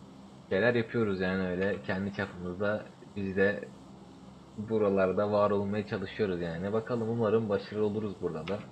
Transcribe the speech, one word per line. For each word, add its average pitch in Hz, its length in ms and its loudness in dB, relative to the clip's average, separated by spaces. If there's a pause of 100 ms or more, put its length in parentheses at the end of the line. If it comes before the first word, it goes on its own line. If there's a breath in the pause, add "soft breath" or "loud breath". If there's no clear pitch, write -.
(480)
Şeyler 117 260 4
yapıyoruz 110 460 0
yani 95 260 0
öyle 92 360 -2
kendi 98 320 -4
çapımızda 95 720 -4 (300)
biz 95 200 -4
de 98 320 2 (880)
buralarda 104 760 4
var 104 180 6
olmaya 101 360 0
çalışıyoruz 95 540 -2
yani. 87 320 -4
Bakalım 113 360 -2
umarım 113 400 2
başarılı 104 380 0
oluruz 104 340 -2
burada 80 280 -4
da. 101 100 -2 (140)